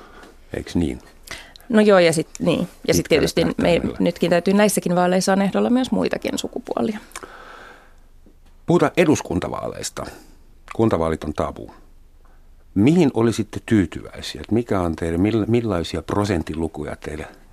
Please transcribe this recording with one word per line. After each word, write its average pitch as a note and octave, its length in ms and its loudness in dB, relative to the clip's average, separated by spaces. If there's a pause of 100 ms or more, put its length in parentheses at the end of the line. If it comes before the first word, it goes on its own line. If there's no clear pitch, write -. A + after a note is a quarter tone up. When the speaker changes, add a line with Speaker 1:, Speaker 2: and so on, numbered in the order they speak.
(540)
Speaker 1:
Eiks - 220 -8
niin? C#2+ 240 -2 (720)
Speaker 2:
No G#3+ 120 4
joo, G3+ 180 6
ja E3 140 4
sit, D#3+ 140 -2 (120)
niin. F3 280 0 (200)
Ja D#3+ 60 2
sit E3+ 100 2
Speaker 1:
Pitkällä - 60 -8
Speaker 2:
tietysti E3 360 2
me, D#3+ 120 -2
Speaker 1:
tähtäimellä. - 420 0
Speaker 2:
nytkin F3+ 300 0
täytyy F3+ 240 2
näissäkin G3 420 2
vaaleissa F3+ 380 2
on F#3+ 80 2
ehdolla G3+ 280 0
myös B3+ 220 0
muitakin - 460 -2
sukupuolia. - 600 -6 (1700)
Speaker 1:
Puhutaan E3 320 2
eduskuntavaaleista. - 1080 -2 (680)
Kuntavaalit E2+ 480 2
on D2+ 100 -6
tabu. - 380 -6 (1040)
Mihin C#3+ 380 6
olisitte A2 520 0
tyytyväisiä? D#2+ 760 -2
Et - 100 -8
mikä G#2+ 300 0
on E2+ 140 -2
teidän, E2+ 260 -2
milla-, G#2+ 260 2
millaisia G2+ 540 -2
prosenttilukuja D#2+ 920 -4
teillä D2+ 300 -12 (280)